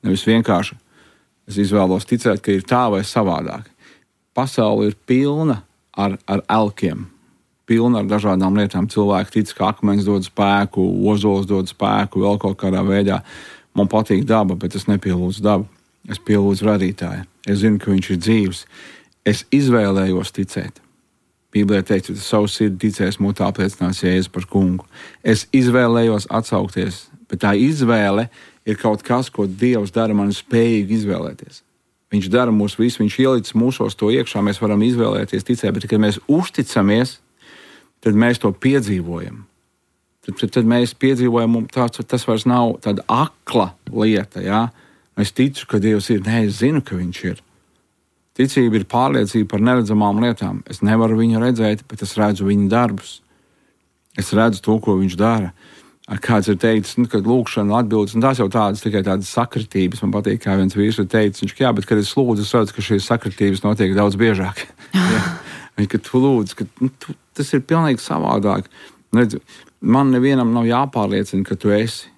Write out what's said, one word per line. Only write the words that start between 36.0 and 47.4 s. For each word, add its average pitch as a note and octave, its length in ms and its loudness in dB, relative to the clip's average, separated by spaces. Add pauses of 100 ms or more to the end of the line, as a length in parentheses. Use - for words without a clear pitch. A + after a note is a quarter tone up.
mēs G#2 180 2 (100)
uzticamies, B2 880 0 (840)
tad G#2+ 140 0
mēs A#2 240 4
to G2+ 140 0
piedzīvojam. G2+ 920 -2 (840)
Tad, G2+ 120 -10
tad, G#2+ 120 -2
tad A#2+ 140 2
mēs A#2+ 300 2
piedzīvojam, A#2+ 600 2
un A2 100 -4
tā, B2 220 -2 (180)
tas B2 200 -4
vairs A2 200 0
nav A#2+ 340 2
tāda G#2 280 -2
akla A2+ 640 0 (180)
lieta, G#2+ 520 -2
ja? A2 260 -2 (500)
Es G2+ 140 -2
ticu, C3+ 340 -2
ka G#2+ 120 -2
Dievs G#2 320 0
ir. G#2 100 2
Nē, A2 260 0
es G2+ 160 -2
zinu, C#3+ 180 2
ka - 160 -8
viņš F2+ 280 -6
ir. F2+ 180 -8 (960)